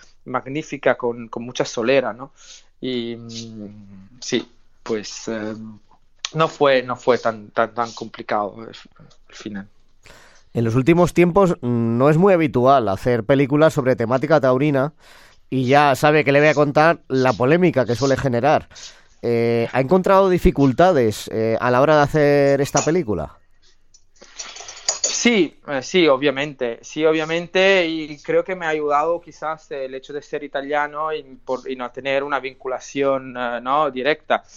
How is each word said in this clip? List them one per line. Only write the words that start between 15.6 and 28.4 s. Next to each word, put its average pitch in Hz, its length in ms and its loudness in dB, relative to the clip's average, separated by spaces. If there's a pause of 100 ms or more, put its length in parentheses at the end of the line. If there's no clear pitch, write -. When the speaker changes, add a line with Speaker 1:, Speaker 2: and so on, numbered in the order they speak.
Speaker 2:
ya 139 300 4
sabe 151 280 2
que 143 80 2
le 143 80 6
voy 151 80 6
a 147 60 2
contar 151 540 2
la 127 260 2
polémica 135 500 2
que 113 100 -2
suele 131 220 0
generar. 123 520 0 (520)
Eh, 117 520 0
¿ha 123 80 0
encontrado 185 500 2
dificultades, 139 1000 2
eh, 110 300 -2
a 123 100 0
la 123 120 4
hora 151 140 4
de 147 60 6
hacer 143 600 2
esta 139 200 -2
película? 110 560 -4 (1600)
Speaker 1:
Sí, - 680 0
eh, 131 140 -6
sí, 175 260 2
obviamente, 135 760 -2
sí, 151 220 -6
obviamente, 170 840 2
y 151 360 -8
creo 165 220 0